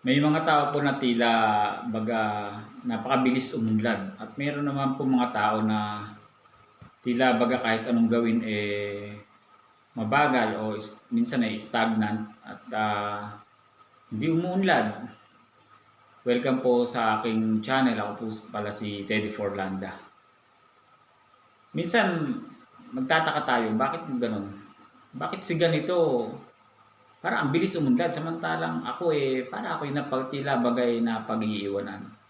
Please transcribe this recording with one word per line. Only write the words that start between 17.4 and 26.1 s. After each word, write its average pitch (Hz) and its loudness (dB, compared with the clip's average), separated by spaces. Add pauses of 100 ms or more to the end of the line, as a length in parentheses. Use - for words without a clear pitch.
channel. 131 2
Ako 104 -4
po 117 -8 (240)
pala 104 -6
si 101 -6
Teddy 104 0
Forlanda. 95 -4 (1800)
Minsan, 170 0 (560)
magtataka 147 0
tayo, 117 2
bakit 135 -2
ganun? 107 -2 (640)
Bakit 180 -6
si 175 -2
ganito, 156 2 (960)